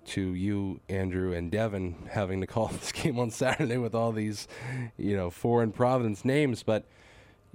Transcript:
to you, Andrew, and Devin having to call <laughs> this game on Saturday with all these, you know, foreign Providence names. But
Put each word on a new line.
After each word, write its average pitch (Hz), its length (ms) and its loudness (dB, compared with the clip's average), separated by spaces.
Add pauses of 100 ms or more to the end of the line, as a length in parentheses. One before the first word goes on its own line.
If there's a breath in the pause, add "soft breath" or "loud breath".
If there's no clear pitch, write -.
to 95 280 -2
you, 98 540 0
Andrew, 92 460 0
and 85 180 -4
Devin 98 600 -2
having 95 280 0
to 92 80 -2
call 110 200 0
<laughs> - 120 -6
this - 140 -8
game 127 260 0
on 120 120 0
Saturday 127 440 0
with 117 180 0
all 113 200 2
these, 107 340 -4 (480 loud breath)
you 101 220 0
know, 90 120 0
foreign 117 440 2
Providence 123 500 2
names. 131 400 2
But 110 220 0 (680 loud breath)